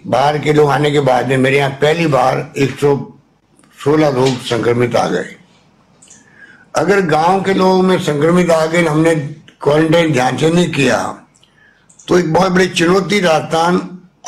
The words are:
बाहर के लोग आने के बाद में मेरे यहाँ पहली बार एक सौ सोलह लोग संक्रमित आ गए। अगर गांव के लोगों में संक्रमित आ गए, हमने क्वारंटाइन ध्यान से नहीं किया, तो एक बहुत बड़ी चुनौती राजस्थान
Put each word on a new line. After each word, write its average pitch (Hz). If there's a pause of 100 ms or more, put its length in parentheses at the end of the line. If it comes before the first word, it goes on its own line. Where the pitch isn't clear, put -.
बाहर 143
के 147
लोग 147
आने 147
के 147
बाद 123
में 135
मेरे 135
यहाँ 139
पहली 160
बार 131
एक 139
सौ - (680)
सोलह 151
लोग 127
संक्रमित 117
आ 95
गए। - (1400)
अगर 185
गांव 185
के 190
लोगों 185
में 185
संक्रमित 165
आ 160
गए, 165
हमने 160 (460)
क्वारंटाइन 160
ध्यान 127
से 156
नहीं 175
किया, 117 (920)
तो 175
एक 160
बहुत 180
बड़ी 185
चुनौती 180
राजस्थान 165 (300)